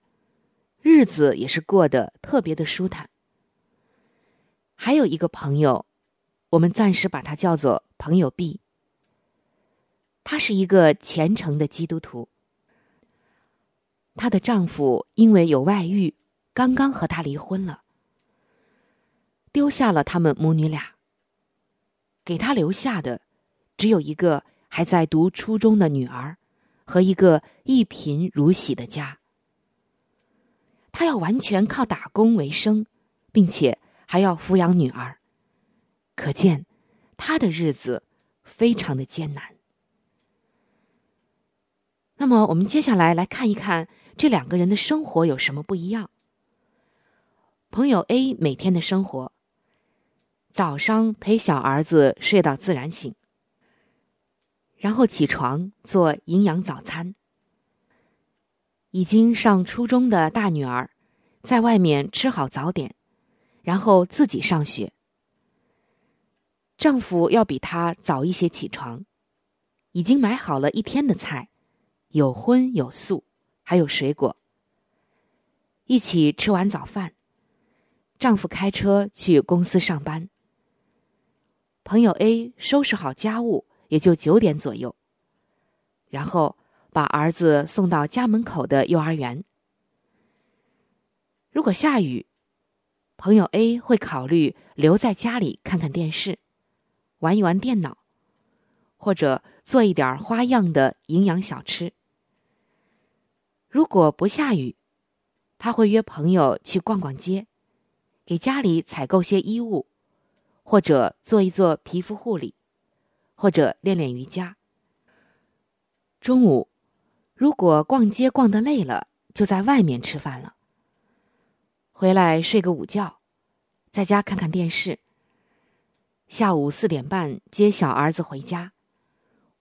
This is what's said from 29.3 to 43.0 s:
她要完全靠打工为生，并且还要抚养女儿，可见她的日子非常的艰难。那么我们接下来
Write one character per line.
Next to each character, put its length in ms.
她 120
要 140
完 220
全 260
靠 180
打 260
工 260
为 160
生， 340
并 160
且 320
还 120
要 160
抚 220
养 220
女 100
儿， 300
可 180
见 320
她 200
的 140
日 200
子 300
非 300
常 240
的 80
艰 300
难。 180
那 60
么 220
我 80
们 100
接 160
下 140
来 180